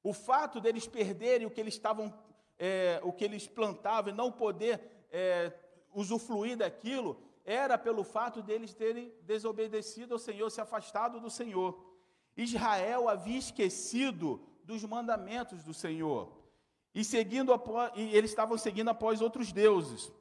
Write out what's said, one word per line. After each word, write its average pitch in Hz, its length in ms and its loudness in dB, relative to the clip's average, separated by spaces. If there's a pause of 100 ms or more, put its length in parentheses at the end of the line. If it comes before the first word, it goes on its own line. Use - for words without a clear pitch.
O 196 120 -2
fato 277 460 2
deles 226 280 0
perderem 226 580 2
o 214 60 -6
que 226 100 -6
eles 220 140 -4
estavam, 214 360 -2 (460)
é, 185 460 2
o 180 100 -2
que 180 100 -2
eles 208 240 -4
plantavam 214 640 -2
e 196 40 -10
não 240 160 -2
poder, 220 800 -2
é, 175 420 0 (400)
usufruir 220 640 -2
daquilo, 220 680 -4 (220)
era 247 340 2
pelo 226 260 0
fato 233 380 -4
deles 214 320 -4
terem 233 480 -4
desobedecido 214 920 -4
ao 233 60 -2
Senhor, 220 300 -4
se 214 120 -8
afastado 226 580 -4
do 226 100 -10
Senhor. 185 540 -2 (540)
Israel 226 720 2
havia 202 280 -2
esquecido 185 1040 -2 (220)
dos 208 200 -8
mandamentos 220 800 -4
do 156 100 -12
Senhor. 156 640 -2 (560)
E 214 100 -2
seguindo 233 480 2
apo-, 240 440 2
e 214 200 -2
eles 214 160 8
estavam 226 260 2
seguindo 220 320 0
após 220 300 2
outros 226 320 0
deuses. 175 680 6